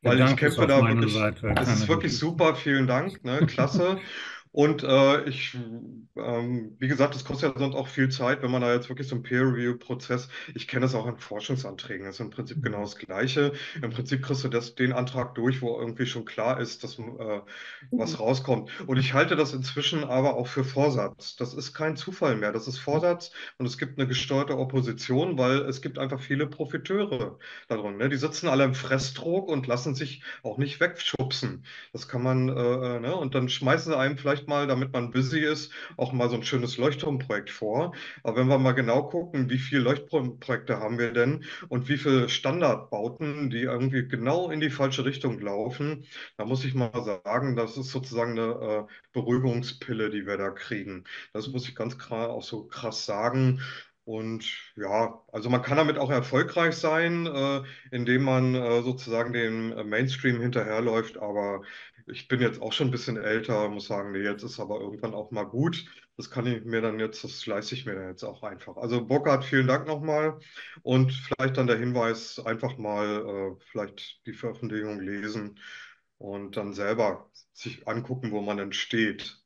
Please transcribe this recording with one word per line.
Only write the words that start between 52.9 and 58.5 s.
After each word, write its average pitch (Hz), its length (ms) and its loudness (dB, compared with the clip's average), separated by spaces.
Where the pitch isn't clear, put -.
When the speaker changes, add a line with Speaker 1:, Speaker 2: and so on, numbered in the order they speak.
Speaker 1:
sagen. 127 540 2
Und 110 460 -6
ja, 107 440 0
also 113 180 -2
man 123 120 6
kann 131 140 2
damit 147 220 4
auch 135 120 0
erfolgreich 156 680 2
sein, 170 500 2
äh, 139 360 0
indem 123 340 4
man, 127 300 6